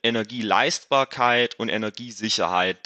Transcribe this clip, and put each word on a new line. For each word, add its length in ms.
Energieleistbarkeit 1600
und 100
Energiesicherheit. 1160